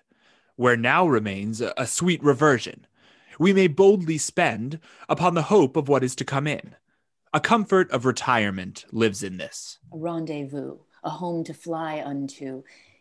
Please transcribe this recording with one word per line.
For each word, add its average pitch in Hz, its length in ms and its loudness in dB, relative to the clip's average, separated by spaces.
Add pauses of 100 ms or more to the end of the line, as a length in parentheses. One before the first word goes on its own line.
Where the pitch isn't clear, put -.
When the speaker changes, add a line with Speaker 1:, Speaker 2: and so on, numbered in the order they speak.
(560)
Speaker 1:
Where 120 220 2
now 143 300 2
remains 107 540 -2
a, 107 160 -4
a 123 100 -4
sweet 175 360 -2
reversion, 143 640 2 (520)
we 180 120 4
may 190 160 6
boldly 170 520 4
spend 147 600 -2 (300)
upon 170 240 2
the 165 100 2
hope 165 320 4
of 143 140 -2
what 135 140 4
is 127 140 -4
to 135 60 -6
come 139 240 -4
in. - 280 -8 (580)
A 202 60 2
comfort 196 520 2
of 120 140 -2
retirement 104 840 0
lives 110 320 0
in 95 140 -8
this. - 420 -14 (120)
Speaker 2:
A 170 60 -16
rendezvous, 147 800 -8 (260)
a - 60 -6
home 170 360 -6
to 165 80 -14
fly 160 520 -8
unto, 139 580 -10 (380)